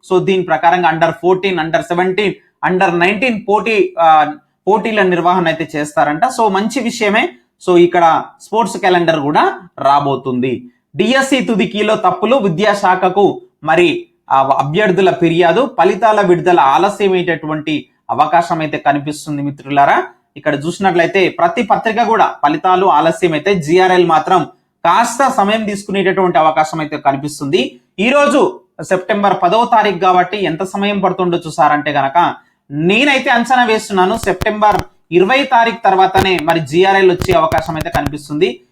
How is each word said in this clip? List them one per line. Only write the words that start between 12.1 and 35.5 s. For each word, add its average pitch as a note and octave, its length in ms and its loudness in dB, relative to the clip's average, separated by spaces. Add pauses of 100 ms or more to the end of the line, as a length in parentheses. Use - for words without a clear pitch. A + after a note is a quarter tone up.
విద్యాశాఖకు F#3+ 800 0 (420)
మరి E3+ 180 4 (440)
ఆ C3+ 80 4 (240)
అభ్యర్థుల F#3 460 2 (120)
ఫిర్యాదు, E3+ 400 2 (160)
ఫలితాల G#3 420 2 (100)
విడుదల F3 300 2 (160)
ఆలస్యమయ్యేటటువంటి F3 1000 -2 (380)
అవకాశం D#3 500 0
అయితే D3+ 140 -6 (100)
కనిపిస్తుంది D3 600 -4
మిత్రులారా. C#3+ 500 0 (420)
ఇక్కడ D3+ 140 -2 (120)
చూసినట్లయితే F3 560 0 (180)
ప్రతి F3 320 0
పత్రిక A3 300 -2 (100)
కూడా G3 160 2 (160)
ఫలితాలు F3+ 420 2 (120)
ఆలస్యమైతే D#3+ 540 0 (140)
జీఆర్ఎల్ F3+ 480 2
మాత్రం F3 280 2 (420)
కాస్త A#3 440 0 (100)
సమయం G#3 320 0
తీసుకునేటటువంటి F#3+ 720 -2
అవకాశం D#3 400 0
అయితే D3+ 140 -8 (100)
కనిపిస్తుంది. C#3+ 540 -2 (440)
ఈ - 100 2
రోజు C#4+ 240 2 (500)
సెప్టెంబర్ G3 540 0
పదవ A3 300 2
తారీఖు G#3 320 0
కాబట్టి F3+ 320 2 (120)
ఎంత E3 140 -6 (100)
సమయం G3+ 300 -2
పడుతుండొచ్చు F3+ 540 -2
సార్ D3+ 180 2
అంటే D3 220 -4
గనక C#3 200 -2 (720)
నేనైతే C4 480 0
అంచనా A#3+ 340 2
వేస్తున్నాను G3+ 440 0 (120)
సెప్టెంబర్ G#3 500 0 (400)
ఇరవై G#3 220 2 (140)